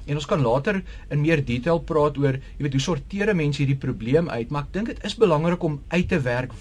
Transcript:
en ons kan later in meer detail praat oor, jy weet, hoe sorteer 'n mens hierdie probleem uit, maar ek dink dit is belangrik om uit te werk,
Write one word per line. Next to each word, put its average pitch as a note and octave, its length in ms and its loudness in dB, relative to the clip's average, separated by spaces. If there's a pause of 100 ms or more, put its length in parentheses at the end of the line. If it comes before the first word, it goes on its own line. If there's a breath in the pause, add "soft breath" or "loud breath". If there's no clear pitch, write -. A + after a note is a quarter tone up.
en C#3+ 80 -2
ons D3 100 -4
kan E3+ 160 2
later C#3 420 2 (260 loud breath)
in D3 120 0
meer D3+ 240 2
detail B2 340 0
praat D3 380 2
oor, C#3 160 2
jy - 280 -8
weet, C#3 120 -2
hoe C3+ 80 2
sorteer G3 480 -2
'n G#3 60 2
mens D3 220 0
hierdie C#3 180 2
probleem C3 540 0
uit, A#2 200 -4
maar D3 120 -4
ek - 120 -12
dink G3+ 140 -2
dit - 160 -10
is G3+ 120 -6
belangrik F3 480 4
om D3+ 240 -2
uit F3 220 0
te F3+ 100 2
werk, B2 420 -2